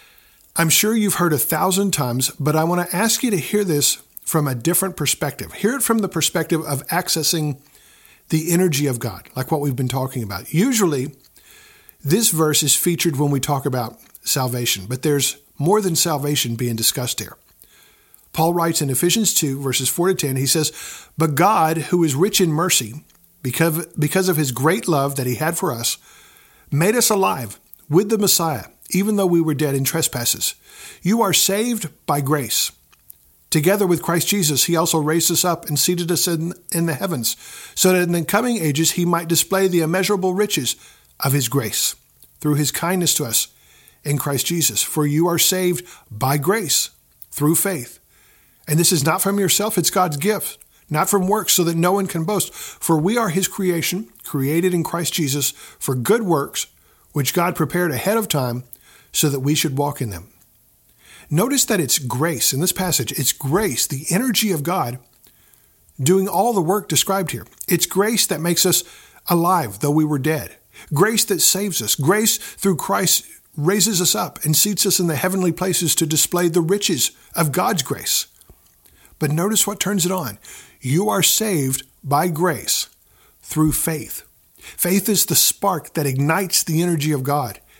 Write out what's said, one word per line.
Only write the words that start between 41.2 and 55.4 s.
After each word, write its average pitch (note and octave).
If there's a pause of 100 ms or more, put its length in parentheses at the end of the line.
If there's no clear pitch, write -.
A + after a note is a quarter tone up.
of C#3
his C#3+
grace A#2 (460)
through D3+
his C#3+
kindness F3
to D3+
us A2+ (560)
in D3
Christ C#3
Jesus. D#3+
For D3+
you D3+
are E3+
saved F3+ (240)
by C3
grace C#3 (420)
through D3
faith. D#3+ (680)
And D#3+
this E3+
is D3
not E3+
from G3+
yourself, G3+
it's E3+
God's F3+
gift, F#3+ (320)
not D#3
from F#3+
works, G3+
so F#3
that E3
no F3+
one G3
can E3
boast. G3
For -
we F#3
are A3+
his F3+
creation, F3+ (140)
created D#3+
in E3+
Christ E3
Jesus C#3+